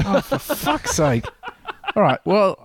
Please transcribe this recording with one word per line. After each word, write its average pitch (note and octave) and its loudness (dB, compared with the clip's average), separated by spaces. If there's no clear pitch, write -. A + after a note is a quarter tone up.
Oh, G3+ 2
for - -4
fuck's - -4
sake. C#3+ 0
All A3 4
right. C3 2
Well, F#3+ 2